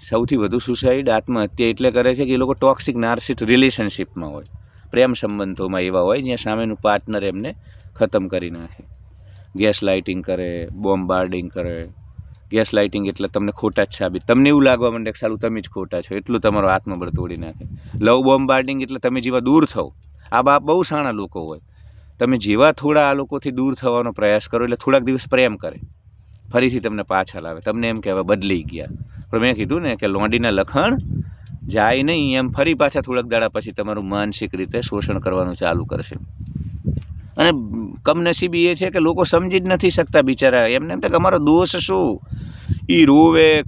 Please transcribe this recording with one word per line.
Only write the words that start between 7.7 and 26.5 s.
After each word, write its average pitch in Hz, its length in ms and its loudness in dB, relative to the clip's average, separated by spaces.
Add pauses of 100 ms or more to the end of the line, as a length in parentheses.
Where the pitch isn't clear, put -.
ખતમ 104 320 0
કરી 90 220 -6
નાખે. 85 340 -16 (720)
ગેસ 104 280 2
લાઇટિંગ 95 400 -2
કરે, 87 480 -6
બોમ્બાર્ડિંગ 92 800 -2
કરે. 85 380 -8 (600)
ગેસ 110 220 0
લાઇટિંગ 101 340 0
એટલે 98 200 -4
તમને 101 240 -2
ખોટા 104 320 0
જ 98 80 -2
સાબિત, 92 360 -4
તમને 131 220 6
એવું 143 140 6
લાગવા 123 280 4
માંડે 113 200 -6
કે - 80 -12
સાલું 110 180 -4
તમે 113 240 -4
જ - 80 -12
ખોટા 90 320 -6
છો, 95 140 -8
એટલું 117 260 -2
તમારો 101 260 2
આત્મબળ 92 420 0
તોડી 87 280 -6
નાખે. 80 280 -12 (360)
લવ 123 220 6
બોમ્બાર્ડિંગ 135 580 2
એટલે 131 180 -8
તમે 127 220 -2
જેવા 123 180 0
દૂર 143 260 4
થાઓ, 80 280 -4 (380)
આ 120 100 4
બા-, 139 180 4
બહુ 156 240 0
શાણા 151 280 -4
લોકો 98 340 -8
હોય, 78 140 -12 (600)
તમે 123 180 2
જેવા 110 340 4
થોડા 147 380 2
આ 139 40 2
લોકોથી 139 380 -6
દૂર 131 240 -2
થવાનો 120 360 -2
પ્રયાસ 104 360 0
કરો 117 160 -2
એટલે 120 120 -2
થોડાક 135 260 2
દિવસ 127 280 -2
પ્રેમ 127 260 2
કરે, - 240 -10 (760)